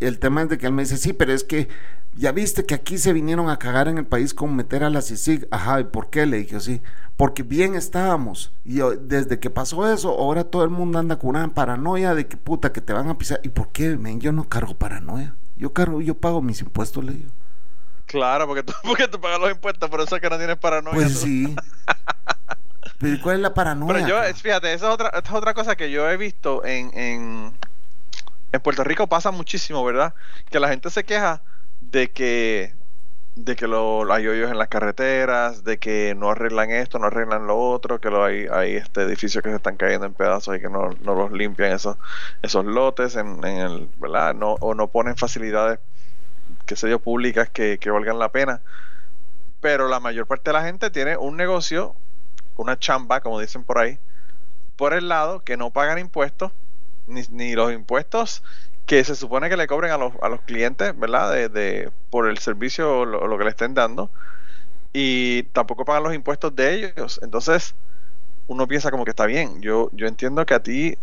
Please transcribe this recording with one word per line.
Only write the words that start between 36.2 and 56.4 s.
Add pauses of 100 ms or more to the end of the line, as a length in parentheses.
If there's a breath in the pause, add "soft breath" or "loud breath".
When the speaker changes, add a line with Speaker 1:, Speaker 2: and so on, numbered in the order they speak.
Speaker 2:
arreglan
esto,
no
arreglan
lo
otro,
que
lo,
hay,
hay,
este,
edificios
que
se
están
cayendo
en
pedazos
y
que
no, (120)
no
los
limpian
esos, (460 loud breath)
esos
lotes,
en,
en
el, (100)
¿verdad?
No,
o
no
ponen
facilidades, (880 soft breath)
qué
sé
yo,
públicas
que,
que
valgan
la
pena. (1000 loud breath)
Pero
la
mayor
parte
de
la
gente
tiene
un
negocio, (600)
una
chamba,
como
dicen
por
ahí, (800 soft breath)
por
el
lado
que
no
pagan
impuestos (540)